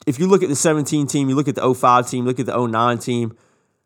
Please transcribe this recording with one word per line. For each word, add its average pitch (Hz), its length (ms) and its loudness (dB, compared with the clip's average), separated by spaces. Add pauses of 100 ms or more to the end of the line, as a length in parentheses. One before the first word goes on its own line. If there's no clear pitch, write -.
if 131 140 -2
you 180 80 0
look 190 160 4
at - 60 0
the 143 60 -2
seventeen 151 520 0
team, 139 220 0
you 131 60 0
look 139 120 0
at 135 80 -2
the - 60 -8
oh 131 120 4
five 123 360 4
team, 123 160 -4
look 127 160 -2
at 117 40 -4
the 113 80 -6
oh 120 120 0
nine 117 320 0
team, 120 400 -4 (480)